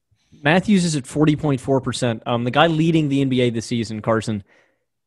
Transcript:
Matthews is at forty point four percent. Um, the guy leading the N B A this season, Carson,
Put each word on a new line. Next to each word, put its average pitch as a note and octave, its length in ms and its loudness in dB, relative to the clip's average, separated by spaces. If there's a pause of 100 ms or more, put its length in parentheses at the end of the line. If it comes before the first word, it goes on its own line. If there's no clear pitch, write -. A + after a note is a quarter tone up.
(420)
Matthews F3+ 420 2
is D#3+ 120 -2
at C3 100 -4
forty D3+ 300 2
point C#3 240 -2
four C3+ 200 0
percent. A#2 460 -4
Um, A#2+ 180 -2
the B2 60 -2
guy C#3+ 180 4
leading D#3+ 400 2
the C#3 120 0
N C#3 80 0
B B2+ 120 0
A B2 100 2
this A2+ 160 -6
season, A2 340 -4
Carson, A2 440 -2 (640)